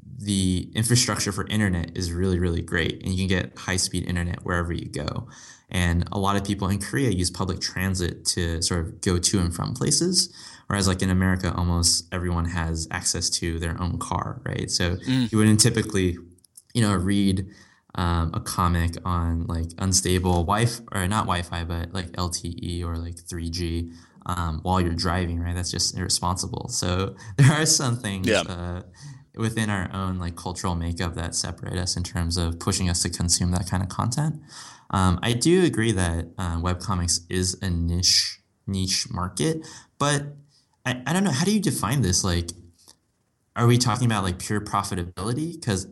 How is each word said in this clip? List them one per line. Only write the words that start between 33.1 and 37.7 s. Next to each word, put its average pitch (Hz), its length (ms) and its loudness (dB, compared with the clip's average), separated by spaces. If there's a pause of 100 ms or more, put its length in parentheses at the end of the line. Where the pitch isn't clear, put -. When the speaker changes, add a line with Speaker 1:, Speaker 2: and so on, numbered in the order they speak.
Speaker 1:
that 90 160 0
kind 92 140 0
of 92 60 -4
content. 147 480 0 (540)
Um, 92 320 4
I 117 100 2
do 165 320 4
agree 113 280 2
that, 85 440 0
uh, 87 200 -2
webcomics 90 640 0 (100)
is 92 320 0
a 95 80 -2